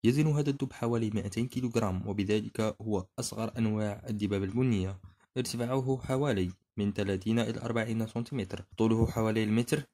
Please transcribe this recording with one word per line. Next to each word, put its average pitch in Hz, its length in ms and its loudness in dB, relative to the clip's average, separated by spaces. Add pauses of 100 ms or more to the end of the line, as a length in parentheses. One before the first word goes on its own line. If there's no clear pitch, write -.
يزن 139 220 6
هذا 147 240 2
الدب 139 220 -4
حوالي 117 380 0
مائتين 104 380 -2
كيلوغرام، 113 600 0
وبذلك 104 520 0
هو 104 460 -2 (120)
أصغر 113 400 -6
أنواع 107 500 0
الدببة 104 360 0
البنية. 98 560 0 (360)
ارتفاعه 127 680 0
حوالي 127 480 0 (240)
من 101 160 0
ثلاثين 101 460 0
إلى 113 220 -2
أربعين 113 460 -2
سنتيمتر، 117 580 -6 (140)
طوله 113 280 6
حوالي 110 380 0
المتر 117 380 0 (120)